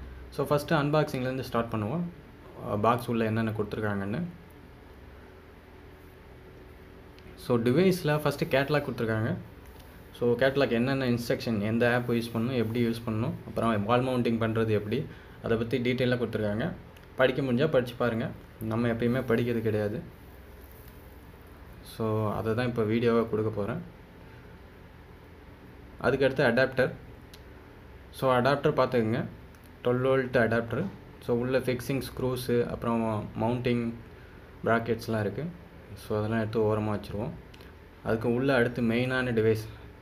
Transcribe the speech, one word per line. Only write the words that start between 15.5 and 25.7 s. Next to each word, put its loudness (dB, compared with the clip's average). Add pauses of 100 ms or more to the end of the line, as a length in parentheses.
பற்றி -2
டீட்டெயிலாக 2
கொடுத்துருக்காங்க. -2 (500)
படிக்க 4
முடிஞ்சால் 2
படித்து 2
பாருங்கள். 0 (340)
நம்ம 2
எப்பயுமே 2
படிக்கிறது 2
கிடையாது. 0 (1900)
So, -6 (260)
அதை -2
தான் 0
இப்போ 0
வீடியோவாக 4
கொடுக்க 0
போகிறேன். -4 (2250)